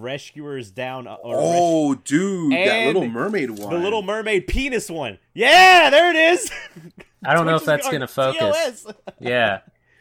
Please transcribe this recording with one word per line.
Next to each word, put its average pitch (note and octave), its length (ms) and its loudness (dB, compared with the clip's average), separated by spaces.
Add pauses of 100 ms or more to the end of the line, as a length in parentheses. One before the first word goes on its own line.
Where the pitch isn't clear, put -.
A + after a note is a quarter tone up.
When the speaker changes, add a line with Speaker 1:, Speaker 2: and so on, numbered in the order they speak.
Speaker 1:
Rescuers C#3 680 -12
Down, B2+ 360 -12
uh, - 80 -16
or - 240 -8
Speaker 2:
Oh, E3 540 0
Speaker 1:
Res-, B2+ 120 -4
Speaker 2:
dude, E3+ 480 -2
that - 40 0 (120)
Speaker 1:
and A3 180 0
Speaker 2:
Little D#3 220 -2
Mermaid C#3 420 -4
one. G#2 220 -10
Speaker 1:
the F3 80 -2
Little G#3 220 -4
Mermaid G#3 440 -4
penis B3+ 440 -4
one. C3 280 -10 (160)
Yeah, E4+ 560 6
there E4+ 200 6
it D#4+ 60 0
is. E4+ 340 2 (380)
<laughs> - 380 -20
Speaker 3:
I C3+ 80 2
don't E3 120 2
know E3 100 2
if D#3 60 -2
Speaker 1:
Twitch D#3 40 -8
Speaker 3:
that's D3 200 0
Speaker 1:
is C4+ 60 -2
Speaker 3:
gonna C3 140 -4
Speaker 1:
going C3+ 280 -2
Speaker 3:
focus. D4+ 480 -2
Speaker 1:
T - 40 -20
O G#3+ 60 -16
S. - 40 -20 (100)
<laughs> - 140 -20
Speaker 3:
Yeah. A#2 400 -2 (400)